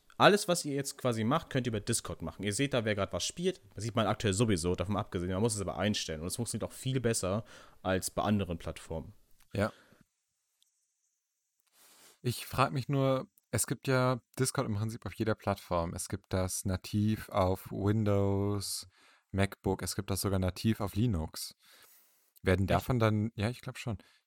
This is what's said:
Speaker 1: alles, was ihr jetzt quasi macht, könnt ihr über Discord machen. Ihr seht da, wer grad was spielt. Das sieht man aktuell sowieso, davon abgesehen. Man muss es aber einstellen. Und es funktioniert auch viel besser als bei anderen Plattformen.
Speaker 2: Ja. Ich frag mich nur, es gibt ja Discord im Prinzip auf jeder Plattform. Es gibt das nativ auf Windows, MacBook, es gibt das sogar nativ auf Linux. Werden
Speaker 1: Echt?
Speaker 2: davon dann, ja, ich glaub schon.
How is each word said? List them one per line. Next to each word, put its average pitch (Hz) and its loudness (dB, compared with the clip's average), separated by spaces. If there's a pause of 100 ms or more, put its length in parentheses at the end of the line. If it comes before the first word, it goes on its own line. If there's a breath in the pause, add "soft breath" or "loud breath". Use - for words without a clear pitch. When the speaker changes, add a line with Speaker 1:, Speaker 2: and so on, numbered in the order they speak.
(180)
Speaker 1:
alles, 190 6
was 175 0
ihr 143 -4
jetzt 139 -4
quasi 113 0
macht, 143 0
könnt 123 0
ihr 123 -2
über 107 -2
Discord - -2
machen. 80 -8
Ihr 101 0
seht 135 0
da, 117 0
wer 110 2
grad 98 -2
was 90 -2
spielt. - -4 (120)
Das 98 -8
sieht 113 -4
man 110 2
aktuell 101 2
sowieso, 92 4
davon 90 -2
abgesehen. 92 -4
Man 92 0
muss 113 2
es 104 -2
aber 87 -6
einstellen. 90 -2
Und 82 -6
es 92 -6
funktioniert 110 -4
auch - -18
viel 131 -4
besser 113 0 (380 loud breath)
als 95 0
bei - -2
anderen 95 2
Plattformen. - -8 (400)
Speaker 2:
Ja. 107 0 (2500 soft breath)
Ich - -2
frag 135 2
mich 135 -4
nur, 135 2 (220)
es - 0
gibt - -6
ja 127 2 (180)
Discord 127 0
im 110 -2
Prinzip 110 -4
auf 95 -10
jeder 107 0
Plattform. 87 -2
Es - -8
gibt - -8
das 92 0
nativ 104 0
auf 95 0
Windows, 101 0 (420 soft breath)
MacBook, 98 0
es - -4
gibt - -4
das 95 0
sogar 95 2
nativ 92 0
auf 98 -4
Linux. 98 -2 (880 soft breath)
Werden 92 4
Speaker 1:
Echt? 87 0
Speaker 2:
davon 92 2
dann, 110 2
ja, 110 -2
ich 123 -10
glaub - -12
schon. 110 -6 (280 soft breath)